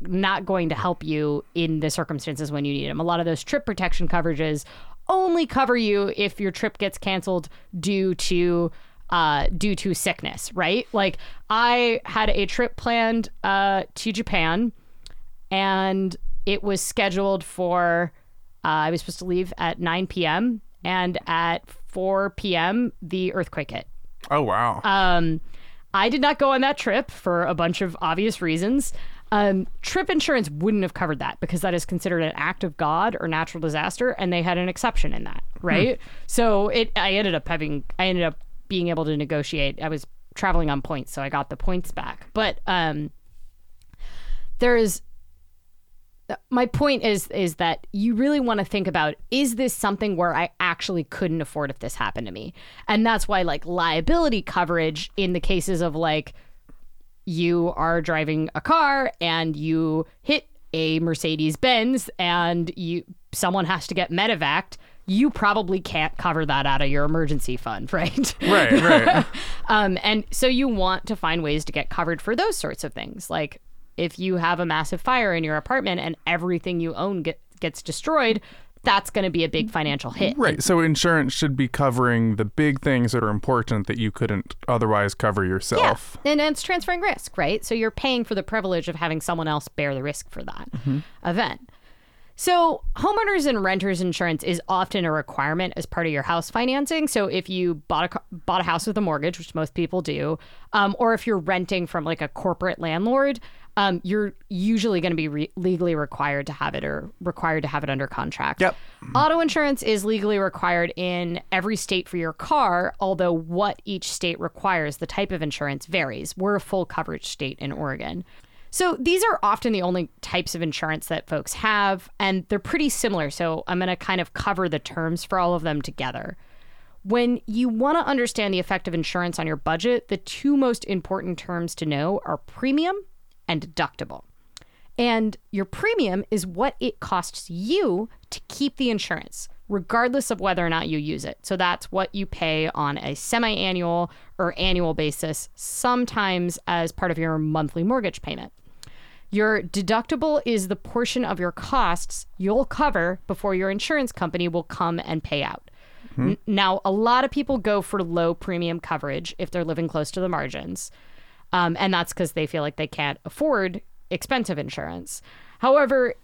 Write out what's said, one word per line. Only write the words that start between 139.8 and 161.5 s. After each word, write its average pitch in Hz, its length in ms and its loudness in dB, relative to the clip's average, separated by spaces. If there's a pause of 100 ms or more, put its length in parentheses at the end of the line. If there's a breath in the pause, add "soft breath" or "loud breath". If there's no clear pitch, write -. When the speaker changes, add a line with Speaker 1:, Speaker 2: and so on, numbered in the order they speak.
Speaker 1:
of 202 100 -2
whether 185 240 0
or 165 60 0
not 165 180 0
you 156 100 0
use 147 260 -4
it. - 180 -10
So 190 140 -2
that's 175 340 0
what 190 240 -2
you 196 100 -4
pay 156 480 -2
on 143 260 -2
a 143 180 -6
semi-annual 175 960 0 (260 loud breath)
or 175 180 0
annual 175 380 2
basis, 156 640 -4
sometimes 202 1000 0 (100)
as 170 240 0
part 180 180 -2
of 160 80 -2
your 160 200 0
monthly 156 440 0
mortgage 220 400 -2
payment. - 300 -10 (800 loud breath)
Your 214 320 2
deductible 233 800 0
is 208 240 0
the 196 80 -2
portion 240 480 -2
of 185 140 -2
your 175 140 -2
costs - 760 0 (100)
you'll 208 280 2
cover 185 640 0
before 196 280 -2
your 190 160 0
insurance 254 420 0
company 175 360 -2
will 170 160 -2
come 170 400 -2
and 160 180 -2
pay 147 200 -2
out. - 280 -8 (460 loud breath)
Speaker 2:
Hmm. 127 140 2
Speaker 1:
N-, 208 160 0
now, 196 380 2
a 190 60 2
lot 233 340 4
of 269 60 0
people 277 280 0
go 208 220 2
for 190 220 -2
low 170 320 2
premium 170 460 -4
coverage 147 580 -6
if 185 120 -6
they're 175 140 -2
living 165 220 -2
close 151 260 -2
to 190 80 -4
the 185 80 0
margins. 151 640 -6 (600 soft breath)